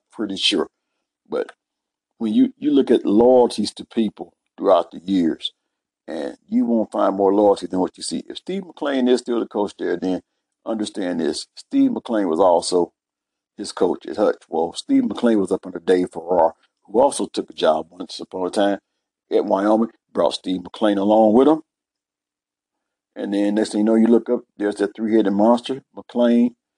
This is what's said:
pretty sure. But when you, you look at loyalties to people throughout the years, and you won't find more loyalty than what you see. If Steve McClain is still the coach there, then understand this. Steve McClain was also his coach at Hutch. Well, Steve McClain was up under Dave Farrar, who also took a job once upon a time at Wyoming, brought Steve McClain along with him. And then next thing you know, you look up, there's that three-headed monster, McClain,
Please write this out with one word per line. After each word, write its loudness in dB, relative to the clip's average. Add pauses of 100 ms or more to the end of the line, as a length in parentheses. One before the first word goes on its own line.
(120)
pretty -8
sure. -2 (600)
But -6 (680)
when -2
you, 2
you -4
look 2
at 2
loyalties 2
to -18
people -6 (200)
throughout 2
the -16
years, -2 (540)
and -10 (100)
you 0
won't 0
find 0
more 2
loyalty 4
than -4
what -2
you -16
see. -6
If -14
Steve -8
McClain -2
is 4
still -4
the -4
coach -4
there, -4
then -4 (460)
understand -6
this. -4
Steve 0
McClain -4
was -2
also 2 (640)
his -12
coach -4
at -10
Hutch. 0
Well, -4
Steve -2
McClain 0
was -2
up -4
under -12
Dave 0
Farrar, 0 (300)
who -2
also 0
took -8
a -20
job 0
once -16
upon -8
a -4
time -2 (520)
at 0
Wyoming, 0 (200)
brought 0
Steve -6
McClain -2
along 4
with 6
him. 2 (1500)
And -8
then 0
next -2
thing -2
you 2
know, 2
you 4
look 4
up, -2 (160)
there's -2
that -4
three-headed 0
monster, 0 (120)
McClain, 0 (220)